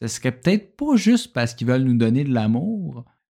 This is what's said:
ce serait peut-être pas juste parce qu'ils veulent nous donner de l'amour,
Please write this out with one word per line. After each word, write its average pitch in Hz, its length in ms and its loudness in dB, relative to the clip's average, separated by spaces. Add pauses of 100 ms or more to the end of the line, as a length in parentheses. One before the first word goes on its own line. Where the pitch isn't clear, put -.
ce 117 40 -6
serait 123 240 -4
peut-être 180 460 -2
pas 294 180 0
juste 233 360 2
parce 120 220 -4
qu'ils 117 140 -6
veulent 131 160 2
nous 127 140 2
donner 117 260 2
de 135 100 -2
l'amour, 123 720 -2 (240)